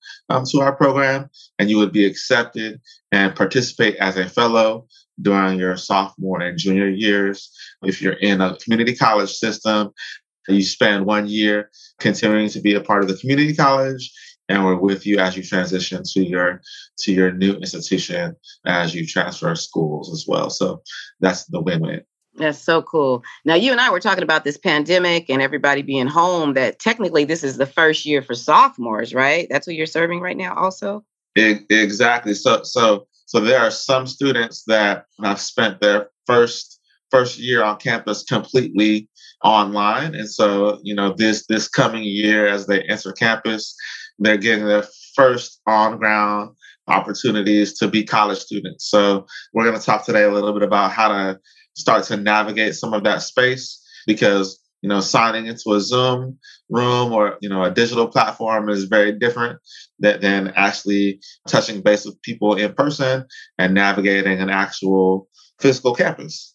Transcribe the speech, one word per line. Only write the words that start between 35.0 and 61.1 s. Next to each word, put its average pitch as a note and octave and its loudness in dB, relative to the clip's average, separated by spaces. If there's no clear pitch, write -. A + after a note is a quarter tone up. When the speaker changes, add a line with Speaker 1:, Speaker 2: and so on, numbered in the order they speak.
Speaker 1:
have G2+ -2
spent G#2+ -4
their G#2 2
first, - 2
first B2 2
year A#2+ 0
on G#2 -2
campus A2+ -4
completely G#2+ 0
online. G#2 0
And G#2+ -8
so, G2+ 2
you G2+ 0
know, G2+ 0
this, A2 2
this A2+ -2
coming A2+ 0
year, G#2 2
as G2+ -2
they G2 0
enter G#2 -6
campus, A2 -2
they're G#2+ 4
getting G#2+ 0
their G#2 2
first B2 2
on-ground G#2+ 2
opportunities G#2 0
to A2 2
be G#2 0
college G#2 0
students. - -12
So G2+ 2
we're A#2 2
gonna A2+ 0
talk - 0
today G#2+ 2
a G#2 4
little G#2 0
bit G2+ -2
about G2+ 2
how A2 2
to F#2+ -2
start - 2
to A#2 -6
navigate G#2 0
some - -8
of G#2 -2
that G#2 0
space, B2+ -2
because, G2+ 0
you G2 -4
know, G2+ 0
signing A2+ 0
into A2 -4
a G#2 2
Zoom B2+ -2
room A#2+ 0
or, G#2 0
you G2+ -8
know, F#2+ -2
a F2+ 0
digital A#2 0
platform A2 -2
is G2+ -2
very G#2 2
different A#2+ -4
tha-, G#2 2
than G2 0
actually G2+ 0